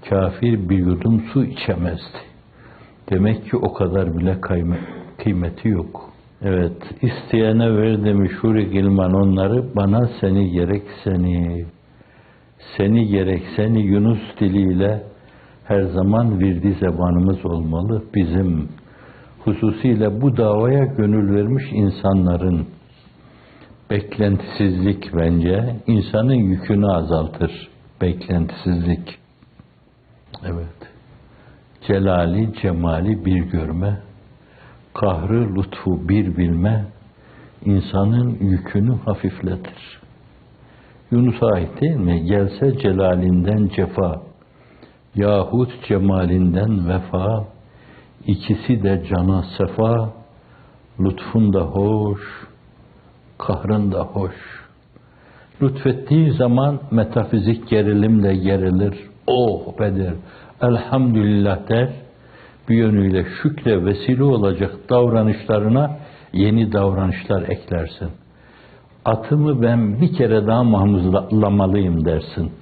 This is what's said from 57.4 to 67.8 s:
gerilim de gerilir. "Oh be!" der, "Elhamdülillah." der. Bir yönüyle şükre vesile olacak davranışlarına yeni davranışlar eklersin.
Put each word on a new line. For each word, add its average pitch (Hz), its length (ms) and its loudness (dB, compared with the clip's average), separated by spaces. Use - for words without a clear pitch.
gerilim 107 540 4
de 95 140 2
gerilir. 95 580 0
"Oh 120 520 0
be!" 104 180 -2
der, 92 180 -4
"Elhamdülillah." 110 1040 2
der. 120 200 2
Bir 113 80 4
yönüyle 98 480 2
şükre 117 420 0
vesile 123 400 0
olacak 101 460 2
davranışlarına 113 1080 2
yeni 107 400 2
davranışlar 95 720 0
eklersin. 85 640 -6